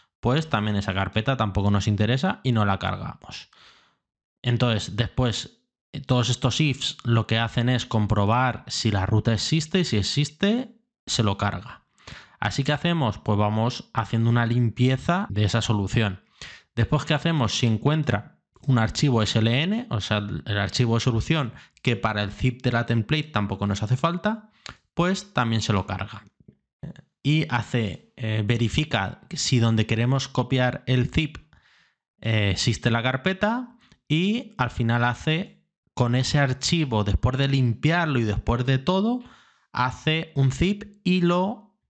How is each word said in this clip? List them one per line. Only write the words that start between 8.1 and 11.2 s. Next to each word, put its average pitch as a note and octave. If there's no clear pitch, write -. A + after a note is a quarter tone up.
si -
la G2
ruta G#2+
existe D#3+
y F3+
si -
existe, G3
se -